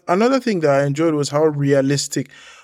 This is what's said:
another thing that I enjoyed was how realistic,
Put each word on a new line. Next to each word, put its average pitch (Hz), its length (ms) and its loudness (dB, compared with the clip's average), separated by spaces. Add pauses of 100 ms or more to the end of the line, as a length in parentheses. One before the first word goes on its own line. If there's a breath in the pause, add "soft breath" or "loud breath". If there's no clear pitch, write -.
another 233 320 2
thing 208 200 -2
that 143 200 2
I 143 60 0
enjoyed 156 280 0
was 143 160 -2
how 147 140 0
realistic, 139 840 0 (340 loud breath)